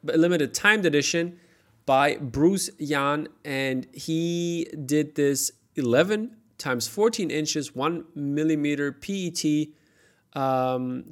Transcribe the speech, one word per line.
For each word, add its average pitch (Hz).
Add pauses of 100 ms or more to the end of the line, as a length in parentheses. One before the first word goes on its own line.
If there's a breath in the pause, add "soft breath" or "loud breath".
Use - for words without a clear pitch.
a 160
limited 165
timed 208
edition 170 (460 soft breath)
by 139
Bruce 147
Yan, 147 (180)
and 135
he 170 (160)
did 151
this 143 (240)
eleven 175 (200)
times 123
fourteen 214
inches, 151
one 156 (100)
millimeter 147
P 190
E -
T, 151 (580 soft breath)
um, 127